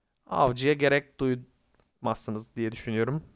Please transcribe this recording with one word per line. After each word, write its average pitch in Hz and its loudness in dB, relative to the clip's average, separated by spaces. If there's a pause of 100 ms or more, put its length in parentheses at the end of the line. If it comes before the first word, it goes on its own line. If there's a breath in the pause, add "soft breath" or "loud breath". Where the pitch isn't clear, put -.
(280)
Avcıya 135 2
gerek 143 0
duymazsınız - -6
diye 113 -2
düşünüyorum. 117 -2 (120)